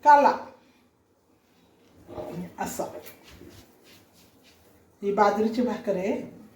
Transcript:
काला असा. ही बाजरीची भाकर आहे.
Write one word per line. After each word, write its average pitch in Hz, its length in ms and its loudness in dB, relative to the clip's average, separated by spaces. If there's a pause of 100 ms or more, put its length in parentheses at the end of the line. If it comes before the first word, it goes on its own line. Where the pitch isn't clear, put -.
काला 285 340 6 (2250)
असा. - 260 -8 (2250)
ही 202 100 -2
बाजरीची 214 500 2
भाकर 208 340 -4
आहे. 208 480 -6 (120)